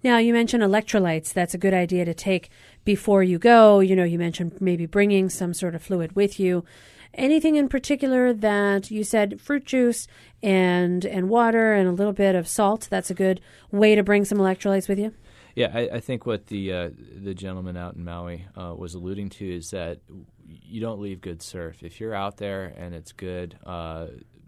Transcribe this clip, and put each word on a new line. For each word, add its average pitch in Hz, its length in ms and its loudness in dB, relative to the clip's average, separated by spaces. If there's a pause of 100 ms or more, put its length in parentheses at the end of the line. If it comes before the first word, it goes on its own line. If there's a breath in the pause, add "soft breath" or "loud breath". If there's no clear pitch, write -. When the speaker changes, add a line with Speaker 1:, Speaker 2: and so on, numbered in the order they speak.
Speaker 1:
Now, 247 140 4
you 233 160 4
mentioned 233 280 2
electrolytes. 196 720 0
That's 180 220 -2
a - 20 -8
good 190 160 2
idea 180 320 0
to 170 80 -6
take 180 360 -4 (360 soft breath)
before 202 380 2
you 180 160 2
go. 220 400 10
You 190 160 4
know, 180 80 4
you 170 160 0
mentioned 170 420 -4
maybe 175 240 0
bringing 196 440 2
some 175 260 -6
sort 175 180 -6
of 165 80 -10
fluid 175 340 -4
with 202 240 0
you. 180 240 0 (520 loud breath)
Anything 302 400 2
in 285 120 2
particular 262 640 0
that 202 600 0
you 214 120 -4
said, 202 380 -2
fruit 285 240 -4
juice 240 420 0 (360 soft breath)
and, 180 600 2
and 190 260 -4
water 226 440 2
and 190 160 2
a - 20 0
little 202 220 -2
bit 196 220 2
of 175 120 -2
salt, 214 440 0
that's 190 180 -4
a 180 60 -6
good 190 260 0 (300 soft breath)
way 214 240 6
to 208 80 4
bring 202 200 4
some 202 140 -2
electrolytes 190 500 0
with 202 120 -2
you? 220 140 -6 (420 soft breath)
Speaker 2:
Yeah, 120 180 0
I, 117 220 -4
I 123 40 -4
think 123 280 -8
what 107 180 -6
the, 98 260 -8
uh, 87 180 -6 (300)
the 98 140 -10
gentleman 92 420 -10
out 87 200 -12
in 85 100 -14
Maui, 87 400 -12 (100)
uh, 87 220 -14
was 87 160 -14
alluding 95 360 -10
to 95 220 -12
is 85 200 -12
that 85 280 -10 (480)
you 107 320 -16
don't 110 220 -8
leave 98 200 -10
good 87 200 -12
surf. 82 400 -14
If - 180 -18
you're 110 140 -8
out 98 240 -8
there 98 400 -8
and 87 160 -14
it's 80 200 -18
good, 90 520 -12
uh, 82 420 -12 (400)